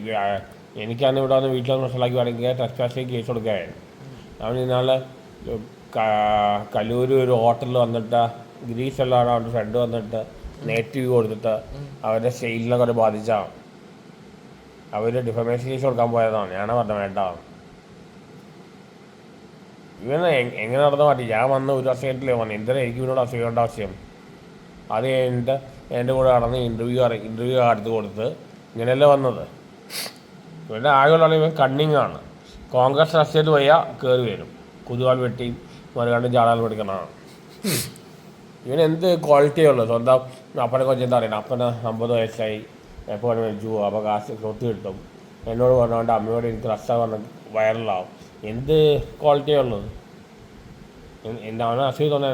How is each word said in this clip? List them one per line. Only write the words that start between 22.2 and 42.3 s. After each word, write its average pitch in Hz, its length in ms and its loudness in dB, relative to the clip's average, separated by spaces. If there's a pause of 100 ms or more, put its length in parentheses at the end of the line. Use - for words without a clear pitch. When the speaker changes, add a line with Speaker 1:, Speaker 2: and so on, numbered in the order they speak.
Speaker 1:
വന്നത്. 107 180 -4
എന്തിനാ 123 260 -2
എനിക്ക് 117 180 -6
ഇവനോട് 131 220 0
അസൂയ 117 260 -4 (120)
ആവശ്യം? 110 280 -4 (1040)
അത് 117 180 0
കഴിഞ്ഞിട്ട് 127 420 0 (420)
എൻ്റെ 123 200 0
കൂടെ 131 180 4
നടന്ന് 120 340 2
ഇന്റർവ്യൂ 117 380 -2
അറി-, 113 220 -2
ഇന്റർവ്യൂ 120 280 -2 (140)
അടുത്ത് 110 260 -2
കൊടുത്ത് 104 300 -4 (460)
ഇങ്ങനെയല്ലേ 127 400 4
വന്നത്. 123 300 0 (1200)
ഇവൻ്റെ 117 220 0 (100)
ആകെയുള്ള 160 260 8 (140)
ഇവൻ 160 200 2
കണ്ണിങ് 143 440 2
ആണ്. 82 160 -4 (560)
കോൺഗ്രസ് 139 440 4
റഷ്യയിൽ 156 360 2
പോയാൽ 143 260 6 (220)
കയറി 127 260 2
വരും. 85 200 -8 (380)
കുതുകാൽ 127 380 2
വെട്ടി 120 220 -4 (500)
മറുകണ്ടും 120 380 0
ചാടാൻ 117 280 4
പഠിക്കണതാണ്. 101 480 -6 (1500)
ഇവൻ 131 220 -2
എന്ത് 165 200 0 (180)
ക്വാളിറ്റിയേ 147 460 6
ഉള്ളൂ? 120 180 2
സ്വന്തം 120 300 4 (460)
അപ്പനെ 131 220 0
കുറിച്ച് 127 200 0
എന്താ 123 120 2
അറിയണം? 110 220 -2
അപ്പന് 123 260 -2 (220)
അമ്പത് 117 280 -4
വയസ്സായി, 110 420 -4 (540)